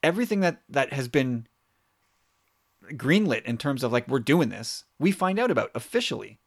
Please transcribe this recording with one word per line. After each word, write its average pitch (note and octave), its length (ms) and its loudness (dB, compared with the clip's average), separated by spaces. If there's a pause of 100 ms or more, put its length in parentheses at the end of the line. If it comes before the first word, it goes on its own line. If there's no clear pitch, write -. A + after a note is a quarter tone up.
everything G3 380 0
that, E3+ 260 0
that C#3 240 -2
has C3+ 160 -4
been B2 400 0 (1400)
greenlit D3 560 2
in A#2+ 160 -2
terms C3+ 240 -2
of, A#2+ 80 0
like, A#2+ 160 0
we're C3 100 0
doing C#3+ 320 4
this, G2+ 340 -10 (140)
we F#3 140 4
find F#3+ 260 0
out A#3+ 140 2
about A2 240 0
officially. A2 720 -6